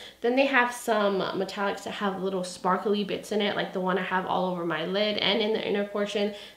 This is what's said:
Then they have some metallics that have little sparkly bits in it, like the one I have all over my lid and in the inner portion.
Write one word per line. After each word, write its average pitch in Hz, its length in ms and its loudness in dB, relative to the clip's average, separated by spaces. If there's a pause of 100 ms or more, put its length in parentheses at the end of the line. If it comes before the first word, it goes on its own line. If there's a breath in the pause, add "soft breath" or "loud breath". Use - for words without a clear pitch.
(220 loud breath)
Then 240 120 2
they 269 120 6
have 247 280 4
some 202 460 2
metallics 190 640 -2
that - 80 -8
have 185 300 -2
little 190 200 -2
sparkly 196 640 0
bits 180 260 -6
in 208 100 0
it, 202 140 2
like 175 180 -2
the 190 80 -2
one 185 160 2
I 185 60 0
have 185 240 0
all 185 240 0
over 175 140 -4
my 165 220 -2
lid 208 320 0
and 202 220 2
in 214 120 2
the - 120 0
inner 202 200 0
portion. 208 500 -2 (220 loud breath)